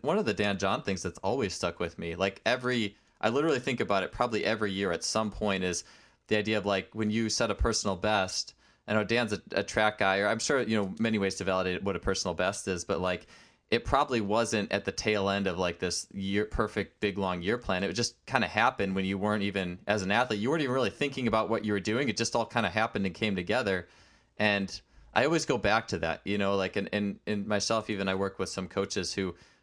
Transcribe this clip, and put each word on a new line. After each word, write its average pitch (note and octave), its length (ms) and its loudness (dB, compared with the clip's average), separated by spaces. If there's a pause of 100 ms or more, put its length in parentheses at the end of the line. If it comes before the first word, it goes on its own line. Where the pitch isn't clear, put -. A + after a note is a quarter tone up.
one E3 160 0
of G#3+ 60 -2
the G#2+ 80 0
Dan G2+ 260 0
John G2+ 240 0
things F#2+ 180 -4
that's F2 180 -8
always G#2 360 -2
stuck F2 240 -4
with E2+ 180 -6
me, E2+ 180 -6
like, G2 300 -2
every, B2 500 0 (240)
I A2 100 2
literally C#3+ 300 2
think B2+ 200 -2
about G2 240 2
it - 80 -4
probably A2+ 340 0
every G#2+ 260 0
year F#2+ 200 0
at E2+ 120 -2
some A2 280 0
point, G2 320 0
is F2+ 200 -2 (440)
the A2 100 2
idea G#2+ 220 2
of, F#2+ 80 -2
like, F#2+ 260 2
when G#2+ 160 0
you A2 200 0
set A2+ 200 0
a G2+ 60 -2
personal G#2 400 0
best. G2 580 0 (340)
I G#2 60 -2
know G#2+ 100 4
Dan's A2+ 300 0
a, F#2 80 -2 (100)
a - 120 0
track G#2+ 340 2
guy, G2 220 4
or G2+ 80 2
I'm A2 100 2
sure, C3+ 240 2
you A2 160 0
know, F#2+ 220 0
many A2 180 2
ways G2 180 0
to - 80 -6
validate F#2 400 0
what G2 120 -2
a E2+ 40 -6
personal F#2 360 -2
best F#2 320 -2
is, F2+ 180 -2
but, F2+ 160 0
like, F2+ 240 -2 (460)
it A2+ 120 2
probably C3+ 380 2
wasn't G#2 500 0
at G2 140 0
the - 60 -2
tail G#2 360 0
end G2 200 2
of, F2 100 0
like, F2 220 -2
this - 340 -4
year, G2 320 0
perfect - 540 -4
big G2+ 180 -2
long F#2 240 -2
year G#2 160 0
plan. F#2+ 260 -2
It F#2 100 -2
just A#2 340 -4
kinda A#2+ 200 2
happened G#2+ 480 2
when F#2+ 100 0
you G2 120 0
weren't G#2 260 0
even, F#2 440 -2
as G#2 160 2
an F#2 80 0
athlete, A2+ 280 2
you A#2 120 0
weren't D#3+ 100 0
even C3 140 0
really A#2+ 160 2
thinking C3+ 360 -2
about A2 220 2
what G#2+ 160 0
you G#2 80 0
were G2 60 0
doing. A2+ 300 0
It G2+ 60 -2
just A#2 200 0
all A#2 100 2
kinda A2 240 0
happened G#2+ 380 0
and F2 80 -6
came G#2 200 0
together. F#2+ 520 0 (500)
And G2+ 420 2 (340)
I A#2+ 120 4
always D#3 200 2
go C3 120 2
back G#2+ 320 2
to F#2+ 100 -2
that, D#2+ 240 -2
you G2+ 140 0
know, G2+ 180 2
like, F#2+ 220 -2
and, G2 160 0
and, G2+ 340 -2
and G2+ 180 -2
myself, G#2+ 440 0
even G2+ 180 -2
I F#2+ 80 0
work G2 240 -4
with F#2 100 -4
some F#2 180 -6
coaches G2 460 -4
who F#2+ 220 -4 (260)